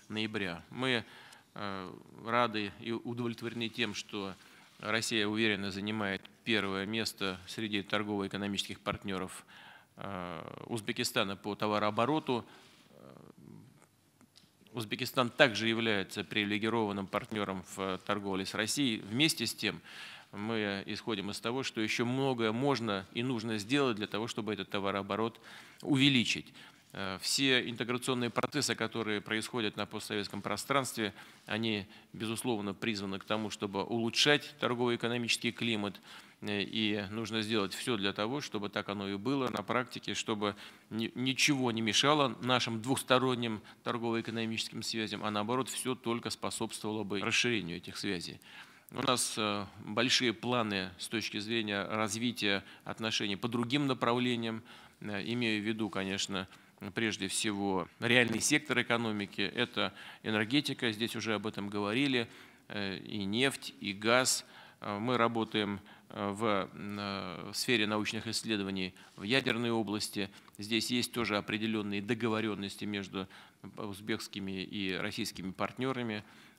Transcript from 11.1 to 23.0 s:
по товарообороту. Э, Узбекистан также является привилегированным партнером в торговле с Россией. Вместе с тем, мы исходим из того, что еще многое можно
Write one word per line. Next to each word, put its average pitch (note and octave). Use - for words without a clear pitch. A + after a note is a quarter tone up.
по G2+
товарообороту. A2
Э, -
Узбекистан A#2
также A2+
является G#2+
привилегированным G#2
партнером G2
в F#2+
торговле G2
с -
Россией. A2
Вместе A#2+
с -
тем, F2+
мы G2+
исходим G2+
из G2+
того, B2+
что -
еще A2
многое B2
можно A2+